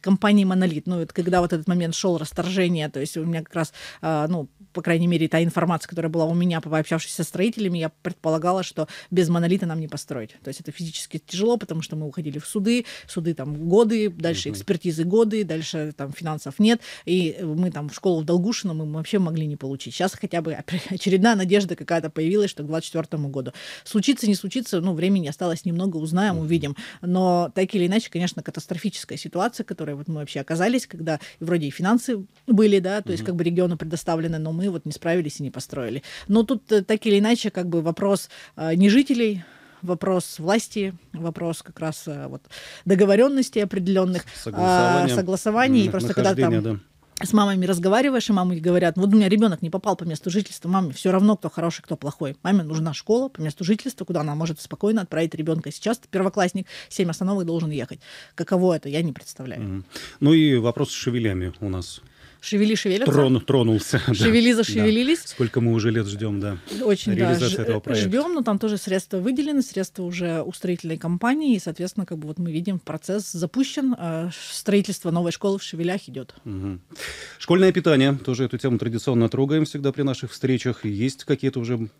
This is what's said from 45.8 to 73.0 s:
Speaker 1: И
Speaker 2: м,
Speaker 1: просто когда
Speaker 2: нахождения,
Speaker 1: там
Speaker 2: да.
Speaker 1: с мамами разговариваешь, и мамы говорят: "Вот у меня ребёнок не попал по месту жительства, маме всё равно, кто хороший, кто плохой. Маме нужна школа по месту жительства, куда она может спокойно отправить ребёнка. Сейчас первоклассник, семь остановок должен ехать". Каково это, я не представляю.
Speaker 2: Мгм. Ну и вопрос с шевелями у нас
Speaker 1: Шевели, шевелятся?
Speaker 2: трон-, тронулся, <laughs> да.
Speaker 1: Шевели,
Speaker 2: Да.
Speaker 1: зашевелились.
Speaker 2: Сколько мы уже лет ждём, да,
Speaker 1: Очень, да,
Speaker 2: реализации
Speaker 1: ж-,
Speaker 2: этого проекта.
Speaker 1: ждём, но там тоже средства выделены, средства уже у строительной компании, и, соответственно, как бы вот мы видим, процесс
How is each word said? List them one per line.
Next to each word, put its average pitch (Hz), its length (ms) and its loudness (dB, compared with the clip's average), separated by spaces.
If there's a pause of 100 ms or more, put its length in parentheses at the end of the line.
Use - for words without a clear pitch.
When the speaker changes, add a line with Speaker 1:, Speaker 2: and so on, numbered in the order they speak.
Speaker 1:
И - 20 4
Speaker 2:
м, - 60 0
Speaker 1:
просто 185 220 0
когда 196 160 4
Speaker 2:
нахождения, 117 320 2
Speaker 1:
там 110 140 -2
Speaker 2:
да. 101 40 -8 (460)
Speaker 1:
с - 80 0
мамами 196 320 4
разговариваешь, 214 640 2
и 208 40 4
мамы 180 260 2
говорят: 175 380 2
"Вот 190 160 2
у - 20 8
меня 208 140 8
ребёнок 208 320 2
не 165 80 -4
попал 190 260 -2
по - 80 -12
месту 165 260 -6
жительства, 190 400 -4
маме 185 240 0
всё 185 180 0
равно, 202 260 4
кто 156 120 -8
хороший, - 340 -4
кто 160 120 -6
плохой. 143 480 -8
Маме 185 200 4
нужна 156 300 -2
школа 247 360 0
по 170 120 -10
месту 156 220 -6
жительства, 208 420 -2
куда 170 160 -2
она 147 140 -4
может 160 240 -4
спокойно 208 420 -2
отправить 165 340 -2
ребёнка. 160 360 -4
Сейчас - 280 -4 (100)
первоклассник, 190 560 0 (240)
семь 180 200 0
остановок 185 360 -2
должен 165 260 0
ехать". 131 280 -6 (360)
Каково 185 400 2
это, 143 140 -6
я 151 140 -2
не - 100 -2
представляю. - 480 -12
Speaker 2:
Мгм. 95 240 -6 (360)
Ну 143 120 8
и 151 240 6
вопрос 120 320 0
с - 40 -10
шевелями 101 680 -2
у 104 80 -4
нас 92 320 -8 (440)
Speaker 1:
Шевели, 214 300 2
шевелятся? 196 380 2
Speaker 2:
трон-, 131 260 6
тронулся, 113 640 2
<laughs> - 40 0
да. 123 60 4
Speaker 1:
Шевели, 226 380 6
Speaker 2:
Да. 226 60 4
Speaker 1:
зашевелились. 226 680 2
Speaker 2:
Сколько 117 360 -2
мы 117 100 2
уже 113 200 2
лет 110 160 0
ждём, 101 340 -4
да, 98 160 -4 (260)
Speaker 1:
Очень, 202 320 0
да, - 40 -2 (100)
Speaker 2:
реализации 185 260 2
Speaker 1:
ж-, - 40 -4
Speaker 2:
этого 117 200 0
проекта. 208 300 0
Speaker 1:
ждём, 294 240 0
но 302 80 -2
там 208 180 0
тоже 214 180 -2
средства 190 420 -4
выделены, 269 420 0
средства 190 420 -6
уже 175 380 -4
у 180 100 -6
строительной 170 460 -4
компании, 240 580 0
и, 180 40 -2
соответственно, 175 460 -6
как 165 120 -8
бы 151 100 -10
вот 151 120 -8
мы 170 120 -4
видим, 175 280 -4
процесс 185 520 -6